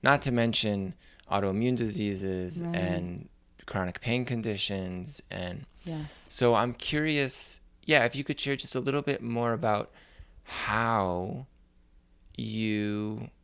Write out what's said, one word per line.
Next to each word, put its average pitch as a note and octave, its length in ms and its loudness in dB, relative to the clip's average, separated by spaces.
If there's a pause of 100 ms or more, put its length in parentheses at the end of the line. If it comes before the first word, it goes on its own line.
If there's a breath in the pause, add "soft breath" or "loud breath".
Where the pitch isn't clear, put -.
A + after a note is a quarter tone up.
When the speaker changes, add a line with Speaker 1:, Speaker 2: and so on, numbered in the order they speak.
Speaker 1:
not C#3 200 6
to C3+ 80 0
mention A2 640 2 (380 loud breath)
autoimmune G2+ 440 2
diseases G2 880 -2
Speaker 2:
Right. E3+ 140 -4
Speaker 1:
and F2+ 540 -2 (360)
chronic F#2 340 -4
pain A#2+ 260 0
conditions. G2+ 960 -4 (100)
And F3+ 340 -8 (180)
Speaker 2:
Yes. D#3 460 -8
Speaker 1:
so A#2+ 240 4
I'm A#2 200 2
curious, D3 880 -2 (220)
yeah, C#3 220 6
if B2 100 0
you C#3 80 -4
could - 160 -4
share C#3 160 0
just - 200 -6
a C3 40 2
little C#3 220 0
bit C#3 220 -2
more A#2 300 0
about G#2+ 380 0 (520 loud breath)
how G#2+ 1040 0 (920)
you G#2+ 920 -2 (140)